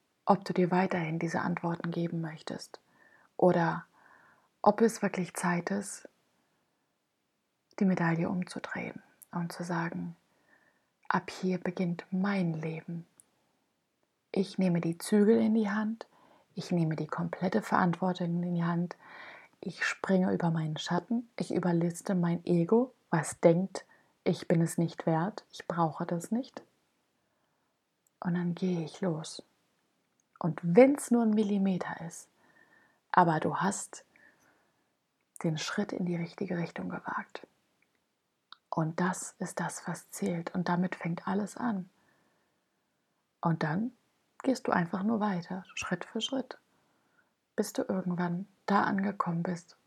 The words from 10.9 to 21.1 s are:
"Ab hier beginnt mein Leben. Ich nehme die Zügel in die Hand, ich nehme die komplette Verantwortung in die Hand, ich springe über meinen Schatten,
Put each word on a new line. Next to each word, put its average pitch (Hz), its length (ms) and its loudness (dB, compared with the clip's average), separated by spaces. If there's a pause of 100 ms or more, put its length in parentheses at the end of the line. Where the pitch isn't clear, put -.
"Ab - 220 0
hier 185 280 -2
beginnt 175 520 -2
mein 185 440 0
Leben. 160 520 -8 (1300)
Ich 190 260 -2
nehme 175 220 2
die 165 180 -2
Zügel 214 420 6
in 220 140 2
die 214 160 2
Hand, 214 360 -4 (480)
ich - 160 -8
nehme 165 260 2
die 156 100 -4
komplette 175 560 -2
Verantwortung 175 800 2
in 175 120 -2
die 170 100 2
Hand, 170 320 -2 (640)
ich - 240 -6
springe 190 480 2
über 175 180 2
meinen 156 260 -2
Schatten, 202 600 -2